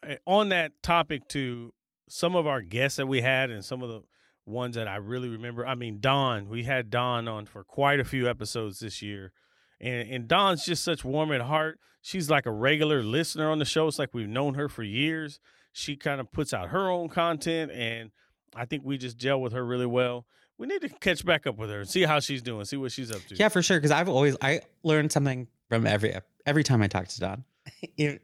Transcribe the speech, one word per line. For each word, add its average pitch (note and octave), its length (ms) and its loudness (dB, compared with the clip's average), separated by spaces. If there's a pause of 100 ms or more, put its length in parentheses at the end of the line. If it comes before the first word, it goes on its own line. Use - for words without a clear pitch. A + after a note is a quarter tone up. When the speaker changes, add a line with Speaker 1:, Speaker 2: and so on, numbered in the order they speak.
Speaker 1:
Eh, C#3 140 -8 (100)
on G3+ 220 6
that E3+ 340 0
topic D#3+ 460 2
too, A#2+ 440 -4 (360)
some F3 260 0
of E3 100 2
our C3+ 160 0
guests A#2 360 0
that C3+ 100 -2
we C3 140 2
had C3 280 2
and G#2 140 -10
some B2+ 180 -8
of B2 80 -8
the A2 120 -12 (440)
ones A#2+ 300 -6
that A2+ 120 -4
I G2 100 -4
really A#2+ 320 -6
remember, A#2 360 -8
I C3 100 -2
mean, A2+ 240 -6
Dawn, B2+ 500 2
we A#2 140 -4
had B2 280 -2
Dawn A#2+ 360 0
on G#2+ 200 -8
for G2 160 -16
quite C#3 360 2
a B2+ 40 0
few B2 260 0
episodes A2+ 500 -4
this G#2+ 220 -10
year. G2 300 -12 (500)
And, A#2+ 280 -4
and B2 180 -8
Dawn's F3+ 380 4
just E3+ 180 -2
such E3 200 -2
warm D3+ 280 0
at C3 100 0
heart. D#3 380 -2 (220)
She's E3+ 280 -4
like C#3+ 160 4
a A#2+ 60 -2
regular D3 500 4
listener D#3 480 0
on D#3 80 0
the D3 80 0
show. D#3+ 220 2
It's D3 100 -2
like C#3 160 -2
we've A2+ 160 -4
known C3+ 240 -2
her C#3+ 160 -4
for A#2 140 -10
years. D3 560 -2 (320)
She - 240 -8
kind C#3 260 -4
of A#2 100 -12
puts D3 220 -2
out F#2 160 -4
her F#3+ 200 0
own F3 200 -2
content, E3 600 0
and A2+ 400 -6 (440)
I A#2+ 100 -6
think C#3 200 -6
we C3+ 120 -2
just B2 200 -8
gel C3 240 2
with B2 120 -2
her B2+ 120 -2
really B2 220 0
well. B2 380 0 (340)
We A#3 80 -8
need F#4+ 140 -4
to D4+ 80 -6
catch - 360 -2
back E3 220 4
up A2 100 -2
with G#2+ 140 -6
her G#2 100 -8
and G2 80 -10
see F#3 140 4
how D3+ 180 6
she's C3+ 220 -4
doing, A2+ 220 -6
see C#3 120 -6
what C3 160 -4
she's B2 180 -8
up G2+ 140 -6
to. G2 100 -14
Speaker 2:
Yeah, G#3 140 6
for F3+ 140 4
sure, E3+ 180 4
'cause D3 100 4
I've E3 160 4
always, C#3 340 4
I C#3 200 2 (220)
learned D3+ 280 4
something C3 360 0 (200)
from A#2 200 2
every G#2 260 2
ep-, F#2+ 140 -10 (180)
every D3 180 4
time A#2+ 200 6
I G2 40 4
talk F2+ 220 -2
to - 100 -12
Dawn. G2 240 -4 (260)
<laughs> - 280 -14
E-, D3 260 0